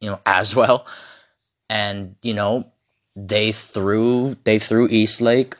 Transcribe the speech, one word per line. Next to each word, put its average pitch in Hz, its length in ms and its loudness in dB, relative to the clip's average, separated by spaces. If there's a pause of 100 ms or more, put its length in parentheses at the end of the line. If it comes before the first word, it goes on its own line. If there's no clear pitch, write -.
you 107 100 -10
know, 98 120 -10
<laughs> - 40 -6
as 98 300 0
well. 120 300 2 (840)
And, 101 520 -6
you 117 120 -4
know, 104 380 -4 (420)
they 104 380 0
threw, 113 920 -2
they 110 140 4
threw 113 300 2
Eastlake 117 720 2